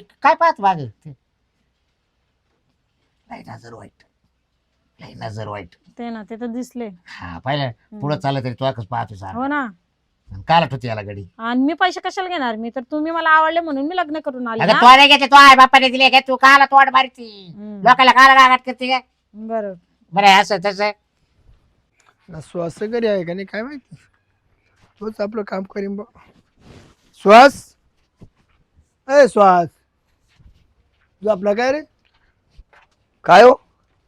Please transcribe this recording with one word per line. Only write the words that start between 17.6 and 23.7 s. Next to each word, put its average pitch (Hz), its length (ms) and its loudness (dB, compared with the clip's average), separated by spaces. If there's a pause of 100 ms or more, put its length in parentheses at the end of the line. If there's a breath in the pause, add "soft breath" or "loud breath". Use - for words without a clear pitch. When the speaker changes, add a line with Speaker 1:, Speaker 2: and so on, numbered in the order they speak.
Speaker 1:
लोकाला 254 240 4
काला 262 220 6
गागाट 254 320 4
करते 254 220 -10
का? 254 120 -2 (340)
Speaker 2:
बरोबर. 214 400 -10 (380)
Speaker 1:
बरं, 196 300 4
असं 202 240 -4
तसं. 202 260 -6 (1400)
Speaker 3:
ना, 165 100 -20
श्वास 170 440 -12
घरी 226 240 -4
आहे 196 160 -4
का 170 100 -10
नाही 196 120 -12
काय 202 160 -12
माहिती? 262 340 -18 (1040)